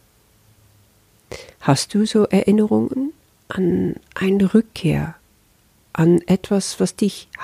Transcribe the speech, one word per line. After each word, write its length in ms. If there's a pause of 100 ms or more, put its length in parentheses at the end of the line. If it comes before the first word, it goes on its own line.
(1600)
Hast 340
du 100
so 200
Erinnerungen 880 (360)
an 460 (200)
eine 400
Rückkehr, 600 (760)
an 300
etwas, 580
was 160
dich 320 (160)